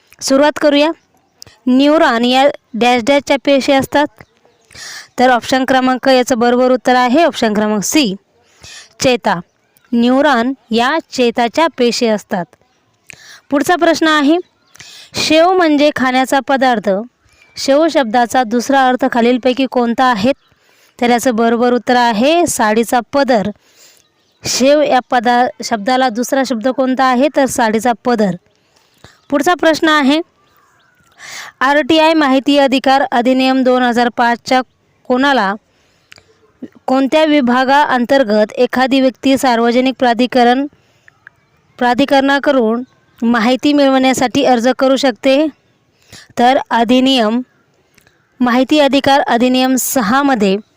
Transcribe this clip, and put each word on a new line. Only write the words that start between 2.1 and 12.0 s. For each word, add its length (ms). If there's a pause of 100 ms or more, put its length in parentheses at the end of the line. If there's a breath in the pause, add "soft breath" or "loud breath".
या 240 (240)
डॅश 340
डॅशच्या 380
पेशी 260
असतात, 360 (1120 loud breath)
तर 100
ऑप्शन 360
क्रमांक, 440
याचं 300
बरोबर 320
उत्तर 240
आहे 280
ऑप्शन 300
क्रमांक 300
सी, 320 (840 loud breath)
चेता. 400 (540)
न्यूरॉन 600 (180)
या 260 (140)
चेताच्या 560 (100)
पेशी 300